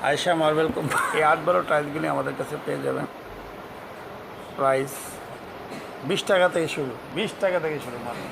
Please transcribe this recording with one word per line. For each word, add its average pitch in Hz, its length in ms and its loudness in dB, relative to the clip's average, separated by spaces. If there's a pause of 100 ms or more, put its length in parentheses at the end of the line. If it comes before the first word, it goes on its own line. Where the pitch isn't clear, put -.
আয়েশা 147 240 4 (100)
মার্বেল 156 340 6
কোম্পানি, - 300 2 (120)
এই 156 140 4
আট 165 140 6
বারো 180 240 4
টাইলসগুলি 151 440 2
আমাদের 139 260 0
কাছে 139 160 -4 (100)
পেয়ে 143 200 -2
যাবেন। 135 200 0 (1500)
প্রাইস 135 360 2 (1160)
বিশ 185 120 2 (100)
টাকা 180 240 8
থেকে 165 200 2
শুরু, 135 180 -2 (240)
বিশ 208 140 0 (120)
টাকা 185 200 2
থেকে 156 220 0
শুরু 120 200 -8
মাত্র। 117 260 -6